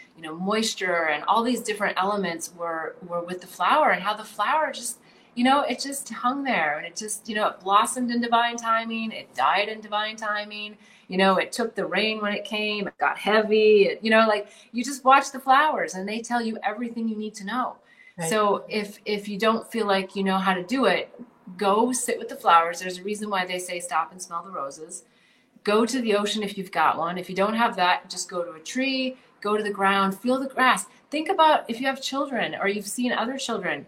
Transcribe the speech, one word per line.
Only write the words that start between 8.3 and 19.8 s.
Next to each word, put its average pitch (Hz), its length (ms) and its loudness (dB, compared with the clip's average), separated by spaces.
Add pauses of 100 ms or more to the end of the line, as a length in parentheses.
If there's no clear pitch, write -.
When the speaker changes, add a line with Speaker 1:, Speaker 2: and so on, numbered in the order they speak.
Speaker 1:
timing. 226 540 -2
It - 240 -14
died 175 340 2
in 220 120 -8
divine 214 360 -4
timing. 208 600 -6 (320)
You 185 100 -2
know, 190 200 6
it - 120 -2
took 226 240 -4
the 180 120 -4
rain 214 340 0
when 208 120 -2
it - 120 -6
came, 214 420 -4
it - 120 -10
got 143 200 0
heavy, 214 720 6
it, - 120 -4
you 220 100 0
know, 220 180 8
like, 208 180 0 (260)
you 240 120 -4
just 269 200 -8
watch 269 280 6
the 254 80 -10
flowers 262 540 2
and 190 140 -6
they 226 120 -4
tell 240 200 -2
you 226 220 -4
everything 226 460 -4
you 214 80 -4
need 214 180 -8
to 196 100 -14
know. 226 320 -6 (400)
Speaker 2:
Right. 170 140 -4
Speaker 1:
So 208 380 2
if, 202 360 -6
if 202 240 -4
you 202 120 -6
don't 220 300 0
feel 220 160 0